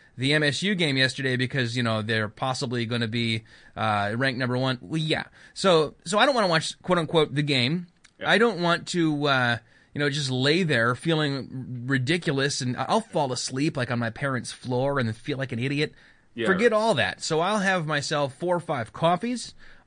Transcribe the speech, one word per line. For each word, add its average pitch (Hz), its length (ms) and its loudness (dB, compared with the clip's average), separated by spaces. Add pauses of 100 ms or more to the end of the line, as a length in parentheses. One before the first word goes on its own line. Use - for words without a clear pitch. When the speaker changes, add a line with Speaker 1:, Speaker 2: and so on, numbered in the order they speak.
(180)
Speaker 1:
the 131 160 0
M 151 100 2
S 143 180 0
U 196 140 0
game 151 220 0
yesterday 131 380 0
because, 123 420 -2
you 127 60 0
know, 110 200 0
they're 110 260 -2
possibly 123 560 -4
gonna 117 220 -2
be, 113 360 -2 (320)
uh, 104 400 0
ranked 131 240 -2
number 123 180 -2
one? 131 240 0
Well, 156 200 -6
yeah. 156 220 -2 (320)
So, 160 400 2 (100)
so 175 140 -2
I 233 80 6
don't 285 80 4
wanna 214 120 4
watch, 160 360 0
quote 180 160 2
unquote, 156 340 2
the 143 100 0
game. 147 440 0 (320)
Speaker 2:
Yeah. - 100 -2
Speaker 1:
I 175 80 6
don't 214 220 2
want 170 300 2
to, 156 380 2
uh, 123 300 2 (380)
you - 40 -4
know, 147 120 0
just 143 180 -4
lay 135 320 2
there 123 320 2
feeling 135 960 -2
ridiculous, 139 720 0
and 123 160 -4
I'll 185 240 0
fall 147 300 -2
asleep, 135 460 -4
like, 123 140 -2
on 120 80 -2
my 117 120 -2
parents' 131 400 -6
floor 131 480 -2
and 113 180 -2
feel 139 200 -6
like 131 140 -6
an 117 80 -4
idiot. 139 340 -2 (400)
Speaker 2:
Yeah. 113 140 -2
Speaker 1:
Forget 196 240 4
all 220 220 4
that. 104 280 0
So 160 200 0
I'll 208 180 0
have 185 260 2
myself 147 500 -2
four 175 200 -2
or 170 60 -2
five 139 320 -4
coffees. 202 600 0 (340)